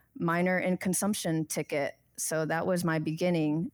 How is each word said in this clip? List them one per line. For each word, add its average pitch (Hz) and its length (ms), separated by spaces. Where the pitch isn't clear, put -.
minor 175 440
in 185 160
consumption 175 720
ticket. 151 480
So 160 280
that 160 200
was 180 200
my 160 160
beginning 160 720